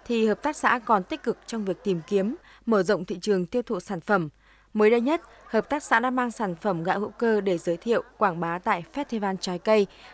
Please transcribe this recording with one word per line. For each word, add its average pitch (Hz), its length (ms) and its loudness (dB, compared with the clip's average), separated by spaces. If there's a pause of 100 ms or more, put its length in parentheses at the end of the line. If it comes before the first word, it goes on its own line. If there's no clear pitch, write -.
thì 226 200 2
hợp 208 160 0
tác 294 140 -2
xã 240 220 2
còn 214 240 2
tích 311 200 -8
cực 226 240 -4
trong 226 180 -6
việc 185 200 -4
tìm 180 220 0
kiếm, 202 280 0 (320)
mở 214 160 4
rộng 180 220 0
thị 185 160 -8
trường 185 260 0
tiêu 247 160 -2
thụ 196 180 -6
sản 185 200 -8
phẩm. 180 280 0 (460)
Mới 214 160 6
đây 240 100 4
nhất, 294 200 0 (260)
hợp 220 240 -2
tác 285 120 -2
xã 233 180 2
đã 254 100 0
mang 254 200 -2
sản 202 240 -4
phẩm 165 300 -2
gạo 190 160 0
hữu 214 100 -6
cơ 220 300 0
để 190 180 0
giới 170 180 -2
thiệu, 220 260 0 (160)
quảng 175 220 0
bá 170 180 -4
tại 180 260 -2 (100)
Festival 208 460 -4
Trái 180 180 -6
Cây 208 280 4 (280)